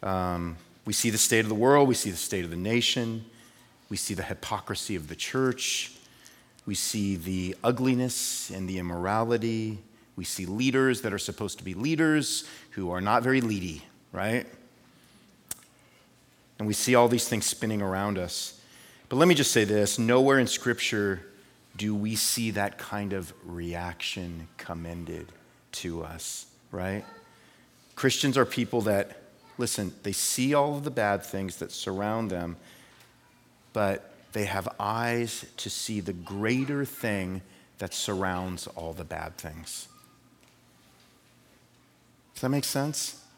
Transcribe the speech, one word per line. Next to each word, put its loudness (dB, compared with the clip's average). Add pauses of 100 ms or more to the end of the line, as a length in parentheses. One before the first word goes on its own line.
Um, 0 (280)
we -2
see 2
the 0
state 6
of 2
the 2
world, 8
we 4
see -2
the -6
state -2
of -6
the -6
nation, 0 (640)
we -6
see -4
the -4
hypocrisy -6
of -6
the -10
church, 0 (720)
we -2
see 0
the -2
ugliness 2
and -6
the -4
immorality, 0 (360)
we -8
see -6
leaders 2
that -2
are -2
supposed -6
to -16
be -8
leaders 2 (280)
who -4
are -2
not 4
very 4
leady, -2 (300)
right? -2 (2250)
And -4
we 0
see 2
all 10
these 2
things 0
spinning -2
around 0
us. -6 (480)
But -2
let 8
me 8
just 4
say 6
this, 2
nowhere 6
in 6
Scripture 0 (520)
do -2
we -2
see 0
that 0
kind -6
of -4 (120)
reaction -8 (100)
commended -10 (440)
to -8
us, -10 (240)
right? -4 (920)
Christians 4
are 8
people 0
that, 0 (380)
listen, -2
they -4
see 2
all 4
of -6
the -2
bad 2
things -4
that -8
surround -2
them, -4 (1160)
but 0 (200)
they -2
have -4 (120)
eyes -2 (120)
to -8
see -4
the -6
greater -2
thing -4 (340)
that -6
surrounds -2
all -8
the -10
bad -10
things. -12 (2500)
Does -12
that 0
make 0
sense? -4 (140)